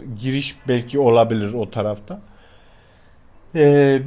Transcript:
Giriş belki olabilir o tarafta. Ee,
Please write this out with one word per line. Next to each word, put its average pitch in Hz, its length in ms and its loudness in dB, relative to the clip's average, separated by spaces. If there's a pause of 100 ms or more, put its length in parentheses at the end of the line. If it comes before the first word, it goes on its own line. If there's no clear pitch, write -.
(200)
Giriş 135 360 -6 (120)
belki 123 300 -2
olabilir 113 540 2
o 113 180 -8
tarafta. 107 500 -8 (1300)
Ee, 143 520 4